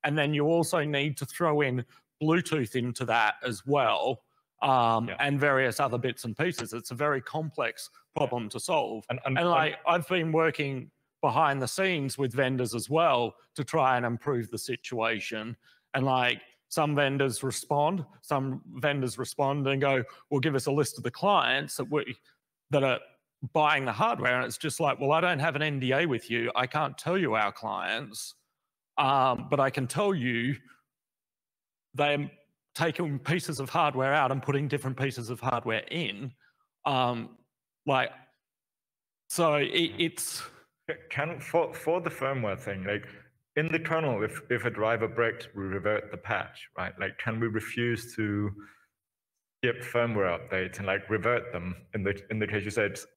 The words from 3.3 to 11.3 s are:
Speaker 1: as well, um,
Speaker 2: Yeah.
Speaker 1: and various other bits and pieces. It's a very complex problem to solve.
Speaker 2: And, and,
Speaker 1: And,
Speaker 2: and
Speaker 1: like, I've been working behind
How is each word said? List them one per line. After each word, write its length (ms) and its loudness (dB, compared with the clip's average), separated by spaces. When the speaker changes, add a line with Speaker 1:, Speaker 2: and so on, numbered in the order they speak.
Speaker 1:
as 240 -6
well, 580 2
um, 480 4
Speaker 2:
Yeah. 120 -6
Speaker 1:
and 200 2
various 400 4
other 160 2
bits 280 -4
and 120 -6
pieces. 380 -2
It's 160 -8
a 40 -8
very 280 0
complex 680 -6
problem 360 -2
to 100 -8
solve. 480 -2
Speaker 2:
And, 160 -4
and, 140 2
Speaker 1:
And, 80 4
Speaker 2:
and 40 4
Speaker 1:
like, 360 4
I've 200 2
been 260 0
working 580 0
behind 400 4